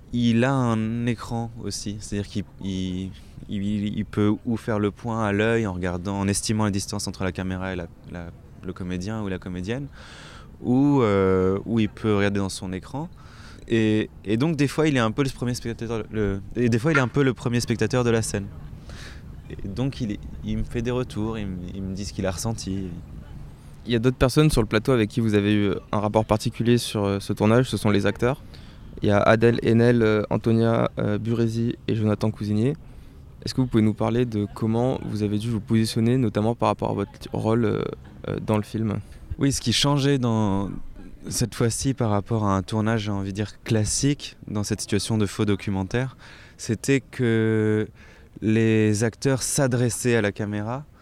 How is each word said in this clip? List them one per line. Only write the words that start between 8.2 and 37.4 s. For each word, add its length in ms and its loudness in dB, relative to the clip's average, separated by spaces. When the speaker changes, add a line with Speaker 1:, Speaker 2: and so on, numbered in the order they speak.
Speaker 1:
le 100 -10
comédien 500 -6
ou 60 -4
la 100 -4
comédienne, 500 -6
ou, 420 4
euh, 640 4
ou 140 2
il 80 2
peut 280 0
regarder 220 2
dans 100 -2
son 240 -8
écran. 360 -8
Et, 420 2
et 120 0
donc 180 2
des 140 2
fois 180 2
il 100 2
est 40 4
un 100 4
peu 140 0
le 60 0
premier 240 -4
spectateur, 580 -6
le, 280 0
et 140 2
des 100 4
fois 140 2
il 60 4
est 40 4
un 60 0
peu 160 2
le 100 2
premier 240 -2
spectateur 460 0
de 60 2
la 120 2
scène. 240 -4
Et 60 -6
donc, 320 -4
il, 180 -4
il 140 -2
me 60 -2
fait 180 -4
des 80 -2
retours, 480 -4
il 80 -6
me, 100 -6
il 80 -8
me 120 -4
dit 100 -8
ce 80 -10
qu'il 140 -2
a 40 0
ressenti. 580 -4
Speaker 2:
Il 60 0
y 40 4
a 20 4
d'autres 180 2
personnes 340 6
sur 120 4
le 40 2
plateau 260 2
avec 180 4
qui 100 0
vous 140 2
avez 200 6
eu 180 4
un 80 2
rapport 240 2
particulier 540 2
sur, 260 -2
euh, 160 0
ce 140 -6
tournage, 340 4
ce 80 -2
sont 140 2
les 160 4
acteurs. 360 0
Il 60 2
y 20 4
a 80 6
Adèle 440 6
Haenel, 400 6
euh, 280 4
Antonia, 680 2
euh, 200 0
Burezi 580 0
et 80 0
Jonathan 360 0
Cousinier. 440 0
Est-ce 80 -4
que 80 -2
vous 60 2
pouvez 160 4
nous 100 4
parler 320 0
de 300 -2
comment 500 0
vous 180 -4
avez 160 0
dû 120 -2
vous 100 0
positionner, 560 2
notamment 380 2
par 140 0
rapport 240 0
à 20 0
votre 160 -2
rôle, 340 2